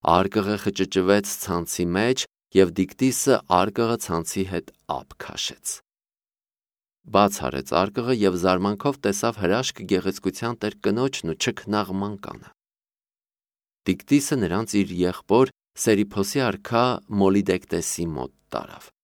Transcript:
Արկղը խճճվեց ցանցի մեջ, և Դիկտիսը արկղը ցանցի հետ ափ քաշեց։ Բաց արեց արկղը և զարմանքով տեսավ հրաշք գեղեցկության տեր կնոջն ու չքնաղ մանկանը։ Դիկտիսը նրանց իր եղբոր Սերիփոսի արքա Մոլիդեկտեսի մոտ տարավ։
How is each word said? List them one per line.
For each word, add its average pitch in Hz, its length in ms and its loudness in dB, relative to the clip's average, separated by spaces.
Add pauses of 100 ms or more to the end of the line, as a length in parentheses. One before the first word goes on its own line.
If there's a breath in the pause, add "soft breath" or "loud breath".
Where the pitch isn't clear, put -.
Արկղը 98 540 2
խճճվեց 98 760 0
ցանցի 85 540 -4
մեջ, 110 320 0 (300)
և 95 200 6
Դիկտիսը 123 640 0 (140)
արկղը 107 480 2
ցանցի 85 480 -4
հետ 92 220 -6 (180)
ափ - 300 -8
քաշեց։ - 640 -10 (1300)
Բաց 101 340 4
արեց 67 320 -4
արկղը 113 420 0
և 98 220 2
զարմանքով 98 640 0
տեսավ 107 400 -2
հրաշք 104 420 0
գեղեցկության 95 760 -4
տեր 104 160 -4
կնոջն 107 560 -2
ու - 40 -8
չքնաղ 104 560 -2
մանկանը։ 101 600 -8 (1300)
Դիկտիսը 143 500 0
նրանց 104 380 -2
իր 101 180 2
եղբոր 92 580 2 (240)
Սերիփոսի 104 680 0
արքա 117 420 0 (220)
Մոլիդեկտեսի 98 1000 0
մոտ 67 260 -6 (140)
տարավ։ - 420 -10 (160)